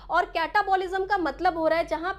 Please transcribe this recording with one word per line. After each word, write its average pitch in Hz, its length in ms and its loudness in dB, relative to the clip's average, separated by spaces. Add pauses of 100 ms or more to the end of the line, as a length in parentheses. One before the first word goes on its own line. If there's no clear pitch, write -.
(100)
और 349 200 2
कैटाबॉलिज्म 381 760 0
का 403 120 0
मतलब 330 400 0
हो 320 100 0
रहा 320 100 4
है 339 80 0
जहाँ 330 320 -4